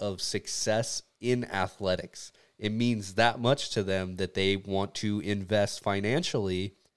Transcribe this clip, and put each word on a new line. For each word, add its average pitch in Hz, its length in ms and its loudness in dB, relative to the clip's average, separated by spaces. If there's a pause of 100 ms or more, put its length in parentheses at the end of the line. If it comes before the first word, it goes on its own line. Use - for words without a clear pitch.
of 98 220 -4
success - 800 -2 (180)
in 123 240 0
athletics. 92 880 -2 (260)
It 107 140 -2
means 110 420 0
that 113 240 4
much 123 340 2
to 104 100 2
them 92 340 -2
that 92 160 -2
they 98 240 4
want 98 400 -2
to 104 240 -2
invest 101 640 0
financially 98 920 0 (220)